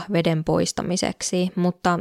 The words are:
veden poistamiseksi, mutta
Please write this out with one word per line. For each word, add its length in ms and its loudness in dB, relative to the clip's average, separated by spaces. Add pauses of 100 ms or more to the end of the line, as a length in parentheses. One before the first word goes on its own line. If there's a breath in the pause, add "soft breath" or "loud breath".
(120)
veden 320 2
poistamiseksi, 1120 0
mutta 460 0